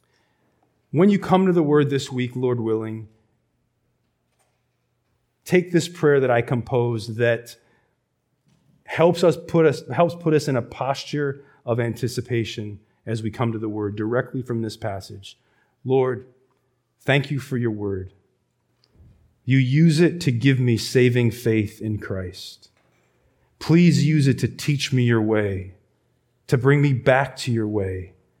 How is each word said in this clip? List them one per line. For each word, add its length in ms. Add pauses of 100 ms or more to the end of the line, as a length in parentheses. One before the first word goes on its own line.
(920)
When 180
you 80
come 280
to 80
the 100
word 260
this 220
week, 240
Lord 240
willing, 480 (2500)
take 260
this 160
prayer 320
that 120
I 100
composed 760
that 380 (1300)
helps 400
us 140
put 280
us, 240
helps 260
put 180
us 140
in 80
a 60
posture 840 (220)
of 140
anticipation 1000 (260)
as 180
we 80
come 200
to 80
the 100
word 260
directly 460
from 200
this 160
passage. 600 (440)
"Lord, 420 (760)
thank 320
you 80
for 180
your 140
word. 420 (1300)
You 120
use 420
it 220
to 100
give 280
me 180
saving 540
faith 500
in 180
Christ. 720 (920)
Please 460
use 220
it 120
to 80
teach 440
me 120
your 180
way, 520 (720)
to 100
bring 240
me 120
back 440
to 140
your 160
way, 460 (280)